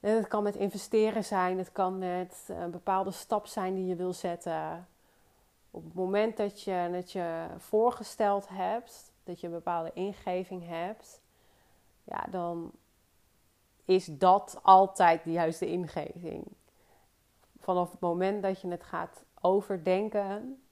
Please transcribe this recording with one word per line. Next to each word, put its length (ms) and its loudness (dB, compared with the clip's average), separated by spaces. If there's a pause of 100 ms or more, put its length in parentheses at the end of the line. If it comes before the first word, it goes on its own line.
en 160 2
het 120 0
kan 140 0
met 140 0
investeren 680 2
zijn, 340 0
het 140 -6
kan 260 0
met, 500 -4
eh, 120 -8
een 100 -6
bepaalde 400 0
stap 360 -4
zijn 280 -4
die 120 -2
je 100 -2
wil 160 -2
zetten. 760 -6 (840)
Op 140 -14
het 100 -18
moment 420 0
dat 260 -4
je 80 -6
het 420 -2
je 340 -4 (120)
voorgesteld 880 0
hebt, 640 -6 (120)
dat 160 -12
je 60 -10
een 60 -8
bepaalde 420 -4
ingeving 720 -6
hebt, 540 -8 (840)
ja, 260 -8
dan 420 -6 (1120)
is 200 4
dat 580 4
altijd 600 8
de 80 -4
juiste 340 0
ingeving. 800 -6 (1120)
Vanaf 320 0
het 100 -16
moment 420 0
dat 180 -2
je 80 -8
het 140 -6
gaat 420 -10 (160)
overdenken 1300 0